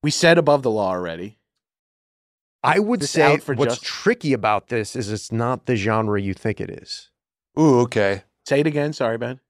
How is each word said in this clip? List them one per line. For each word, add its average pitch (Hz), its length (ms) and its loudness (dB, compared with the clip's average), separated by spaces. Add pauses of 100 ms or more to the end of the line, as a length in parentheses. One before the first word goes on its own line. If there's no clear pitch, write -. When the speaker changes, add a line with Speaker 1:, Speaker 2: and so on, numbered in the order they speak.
Speaker 1:
We 147 100 0
said 165 260 4
above 143 260 4
the 123 80 0
law 101 200 0
already. 90 480 -8 (1200)
Speaker 2:
I 160 160 2
would 214 220 0
Speaker 1:
This 143 100 -4
Speaker 2:
say 147 220 4
Speaker 1:
out 143 80 0
for 143 120 -6
Speaker 2:
what's 123 220 0
Speaker 1:
justice? - 140 -12
Speaker 2:
tricky 208 420 -2
about 107 380 0
this 110 260 -4
is 104 160 -6
it's 107 180 -8
not 120 360 -4
the 127 100 0
genre 107 460 0
you 98 120 -4
think 104 280 -6
it 98 80 -8
is. - 400 -16 (500)
Speaker 3:
Ooh, 139 220 6
okay. 101 420 0 (240)
Speaker 1:
Say 143 140 2
it 156 60 0
again. 147 260 -2
Sorry, 117 240 -4
Ben. 120 320 -8